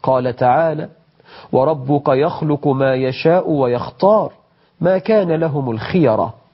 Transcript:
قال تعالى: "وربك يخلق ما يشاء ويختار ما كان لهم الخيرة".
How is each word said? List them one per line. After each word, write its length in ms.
قال 320
تعالى: 540
"وربك 560
يخلق 600
ما 280
يشاء 540
ويختار 840
ما 160
كان 340
لهم 400
الخيرة". 640